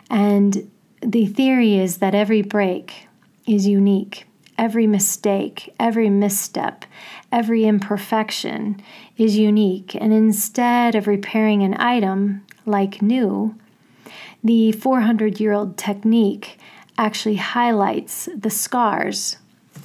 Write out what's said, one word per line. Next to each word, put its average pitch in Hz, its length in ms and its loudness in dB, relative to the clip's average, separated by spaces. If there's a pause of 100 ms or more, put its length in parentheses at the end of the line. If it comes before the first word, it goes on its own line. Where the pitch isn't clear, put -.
(120)
And 202 600 2 (300)
the 226 240 0
theory 247 520 2
is 185 200 0
that 196 180 0
every 208 260 2
break 202 640 -4 (380)
is 202 220 2
unique. 196 580 0 (320)
Every 226 300 0
mistake, - 920 -2
every 226 300 0
misstep, 202 760 -2 (460)
every 226 340 2
imperfection 208 1160 -2 (360)
is 220 200 2
unique. 208 580 2
And 214 160 0
instead 233 840 2
of 208 120 0
repairing 208 560 2
an 196 160 0
item 202 680 0 (200)
like 196 360 -2
new, 214 540 0 (880)
the 226 280 4
four 254 300 0
hundred-year-old 214 760 0
technique 208 800 0 (400)
actually 214 380 -2
highlights 220 1000 -2
the 214 140 -6
scars - 880 -4 (480)